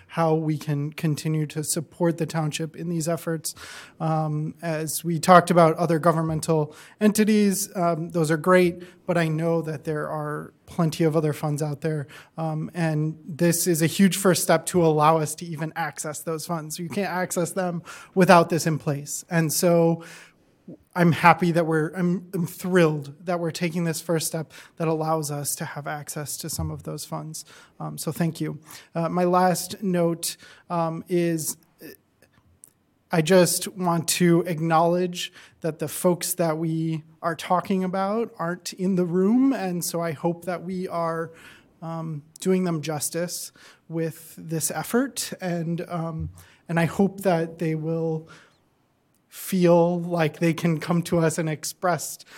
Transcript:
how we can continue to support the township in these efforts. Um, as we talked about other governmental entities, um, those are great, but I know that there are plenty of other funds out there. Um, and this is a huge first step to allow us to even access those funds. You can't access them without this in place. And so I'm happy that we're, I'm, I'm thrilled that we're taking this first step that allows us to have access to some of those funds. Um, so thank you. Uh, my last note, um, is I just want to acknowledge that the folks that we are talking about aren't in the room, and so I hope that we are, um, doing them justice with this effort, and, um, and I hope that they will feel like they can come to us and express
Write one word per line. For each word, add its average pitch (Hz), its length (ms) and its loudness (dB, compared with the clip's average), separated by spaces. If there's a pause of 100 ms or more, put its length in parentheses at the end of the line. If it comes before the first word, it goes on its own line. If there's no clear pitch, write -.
how 160 300 0
we 156 240 -2
can 147 340 -4
continue 156 540 -2
to 151 160 -8
support 170 560 -2
the 156 80 -2
township 160 480 -4
in 170 120 -10
these 165 200 -4
efforts. 165 480 -4 (440)
Um, 156 640 -2
as 160 420 -6
we 170 140 -2
talked 175 320 8
about 170 280 6
other 170 200 0
governmental 160 760 0 (260)
entities, 208 720 4
um, 170 340 0
those 165 200 0
are 165 80 2
great, 180 460 4 (240)
but 175 100 0
I 165 100 2
know 165 360 0
that 151 220 -8
there 151 220 -4
are 151 460 -8 (140)
plenty 165 360 0
of 156 140 4
other 151 160 0
funds 147 300 -4
out 147 180 -6
there. 156 240 -4 (320)
Um, 156 380 -6
and 156 500 -2
this 170 400 0
is 165 160 2
a 165 60 2
huge 190 300 4
first - 260 2
step 165 240 2
to 175 180 2
allow 156 320 6
us 151 180 -2
to 175 120 -12
even 160 280 -6
access 156 440 -6
those 160 260 -6
funds. 156 320 -6
You 175 120 -8
can't 196 200 -2
access 175 440 -2
them 175 280 -2 (320)
without 175 360 8
this 175 180 0
in 160 100 0
place. 147 540 -6
And 165 200 2
so 170 520 4 (880)
I'm 175 200 4
happy 170 400 6
that 170 120 2
we're, 156 300 0
I'm, 180 360 -2
I'm 170 140 -2
thrilled 156 800 0
that 175 140 -2
we're 170 100 -2
taking 170 360 -2
this 160 160 -4
first 160 260 -2
step 160 240 -6 (260)
that 165 100 -2
allows 156 440 -2
us 143 240 -6
to 160 100 -8
have 147 220 -10
access 151 500 -8
to 160 120 -10
some 156 200 -6
of 151 140 -10
those 151 220 -10
funds. 156 380 -10 (360)
Um, 156 180 -10
so 160 140 -6
thank 165 280 -2
you. 156 200 -6 (340)
Uh, 165 160 -2
my 175 140 0
last 180 580 2
note, 170 560 0 (320)
um, 165 380 -4
is 170 500 -2 (1500)
I 165 120 2
just 175 460 4
want 170 400 -2
to 170 360 4
acknowledge 170 880 0 (280)
that 160 180 -6
the 156 80 -4
folks 180 480 0
that 160 240 0
we 160 440 -2 (200)
are 170 120 0
talking 185 480 0
about 196 540 -2
aren't 170 360 -6
in 190 220 -2
the 180 100 2
room, 214 480 4
and 185 300 -4
so 170 180 -4
I 170 100 -4
hope 170 340 -4
that 170 180 -6
we 185 240 -8
are, 165 440 -4 (500)
um, 165 400 -8 (180)
doing 185 260 0
them 160 180 -2
justice 165 680 -6 (360)
with 165 500 -8
this 165 320 -6
effort, 233 720 -4
and, 170 480 -4
um, 160 400 -6 (380)
and 170 120 0
I 170 60 4
hope 196 360 0
that 165 360 0
they 160 160 -2
will 160 560 -4 (1000)
feel 175 760 2
like 170 380 -2
they 170 140 2
can 165 260 0
come 170 240 0
to 170 160 0
us 160 180 2
and 160 100 -2
express - 720 -4 (200)